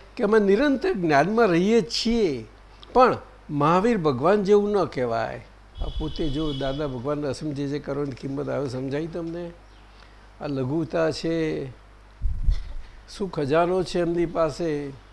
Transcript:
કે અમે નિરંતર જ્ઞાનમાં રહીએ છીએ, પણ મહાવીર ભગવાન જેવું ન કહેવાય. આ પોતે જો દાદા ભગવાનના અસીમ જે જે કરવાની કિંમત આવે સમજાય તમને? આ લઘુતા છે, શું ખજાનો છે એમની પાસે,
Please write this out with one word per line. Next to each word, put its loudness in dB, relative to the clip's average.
કે -2
અમે 4
નિરંતર 4
જ્ઞાનમાં 4
રહીએ 4
છીએ, 0
પણ 6
મહાવીર 4
ભગવાન 2
જેવું 4
ન 2
કહેવાય. -4
આ -4
પોતે -4
જો -2
દાદા -4
ભગવાનના -4
અસીમ -6
જે -4
જે -4
કરવાની -6
કિંમત -8
આવે -4
સમજાય -6
તમને? -8
આ -10
લઘુતા -2
છે, -2
શું -6
ખજાનો 2
છે -2
એમની 0
પાસે, -2